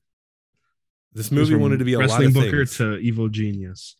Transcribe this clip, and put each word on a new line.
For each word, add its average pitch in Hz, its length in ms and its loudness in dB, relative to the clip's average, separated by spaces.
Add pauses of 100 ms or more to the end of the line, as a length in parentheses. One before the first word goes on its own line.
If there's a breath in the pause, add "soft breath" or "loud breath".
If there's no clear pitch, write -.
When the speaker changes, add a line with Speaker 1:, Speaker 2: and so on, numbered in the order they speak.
(1160)
Speaker 1:
this 110 140 -8
Speaker 2:
Goes - 40 -4
Speaker 1:
movie 151 200 2
Speaker 2:
from 147 100 2
Speaker 1:
wanted 139 160 2
to 127 80 -2
be 127 80 0
a 120 40 0
lot 131 100 2
Speaker 2:
wrestling 131 200 4
Speaker 1:
of 131 60 6
Speaker 2:
booker 131 320 2
Speaker 1:
things. - 100 -10
Speaker 2:
to 107 220 -2
evil 113 300 -2
genius. 101 720 -8